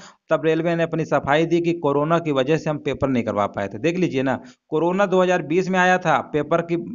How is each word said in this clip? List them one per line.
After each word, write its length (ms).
तब 160
रेलवे 300
ने 80
अपनी 220
सफाई 400
दी 160
कि 140
कोरोना 440
की 120
वजह 260
से 120
हम 80
पेपर 300
नहीं 160
करवा 240
पाए 200
थे। 120
देख 180
लीजिए 260
ना, 120
कोरोना 380
दो 160
हज़ार 220
बीस 260
में 100
आया 180
था, 200
पेपर 300
की 120